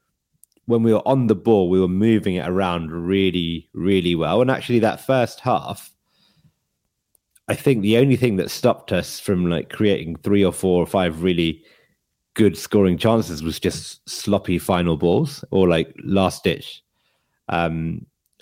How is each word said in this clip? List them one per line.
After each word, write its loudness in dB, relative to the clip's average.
when 2
we 4
were 0
on 2
the 2
ball, 4
we 4
were 2
moving 2
it -4
around -4
really, -2
really 0
well. 0
And 2
actually, 0
that 0
first -2
half, -6
I -4
think 0
the 4
only 4
thing 0
that -4
stopped -2
us -4
from, -2
like, -2
creating -2
three 2
or 2
four 0
or -2
five -2
really -2
good 2
scoring 2
chances 0
was -6
just -6
sloppy -2
final 0
balls -2
or, 4
like, 0
last 0
ditch, -6
um, -4